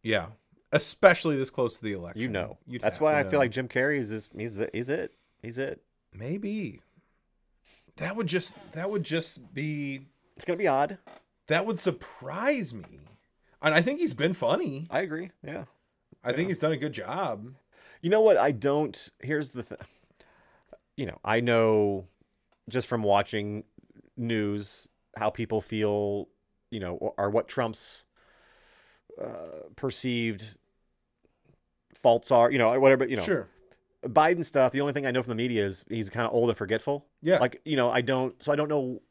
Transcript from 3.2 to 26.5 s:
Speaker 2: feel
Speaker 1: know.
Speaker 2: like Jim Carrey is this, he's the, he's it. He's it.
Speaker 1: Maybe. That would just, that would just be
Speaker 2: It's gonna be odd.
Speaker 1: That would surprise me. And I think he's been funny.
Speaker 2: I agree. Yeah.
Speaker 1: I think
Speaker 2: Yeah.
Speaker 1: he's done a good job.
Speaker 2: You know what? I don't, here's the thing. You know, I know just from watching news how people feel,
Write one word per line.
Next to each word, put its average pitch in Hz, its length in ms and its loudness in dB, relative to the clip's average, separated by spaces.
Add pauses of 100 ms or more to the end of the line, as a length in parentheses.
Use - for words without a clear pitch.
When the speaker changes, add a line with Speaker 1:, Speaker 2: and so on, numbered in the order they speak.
Speaker 2:
feel - 80 -4
Speaker 1:
know. 147 80 2
Speaker 2:
like 123 100 2
Jim 127 180 -6
Carrey 139 300 0
is 110 120 -4
this, 110 260 -8
he's 110 180 -8
the, 104 180 -4
he's 123 160 -6
it. 170 240 -4 (300)
He's 117 160 -12
it. - 240 -8 (300)
Speaker 1:
Maybe. 196 680 -8 (1160)
That 175 200 -6
would 208 120 -4
just, 170 260 -2 (180)
that 180 180 -6
would 202 120 -4
just 151 500 -6
be 139 540 -6 (300)
Speaker 2:
It's - 80 -16
gonna 175 120 -2
be 190 120 2
odd. 147 300 2 (500)
Speaker 1:
That 175 180 0
would 220 120 -4
surprise 180 920 -4
me. 87 280 -16 (600)
And 156 140 2
I 170 80 6
think 285 180 0
he's 302 140 0
been 165 200 0
funny. 170 560 -2
Speaker 2:
I 165 100 0
agree. 170 300 -8 (140)
Yeah. 123 200 -10 (600)
Speaker 1:
I 120 80 -2
think 147 100 -2
Speaker 2:
Yeah. 190 60 -2
Speaker 1:
he's 180 100 -4
done 156 140 0
a 147 60 -2
good 147 160 -6
job. 135 600 -6 (460)
Speaker 2:
You 165 80 -4
know 214 140 6
what? 208 160 8
I 135 140 4
don't, 139 580 -2 (100)
here's 143 300 -4
the 123 120 -10
thing. - 160 -14 (1160)
You 120 100 -6
know, - 180 -10
I 113 160 2
know 107 680 4 (640)
just 123 180 -4
from 117 140 -2
watching 104 600 0 (520)
news 107 720 -4 (280)
how 107 120 -2
people 110 320 -2
feel, 104 680 -2 (420)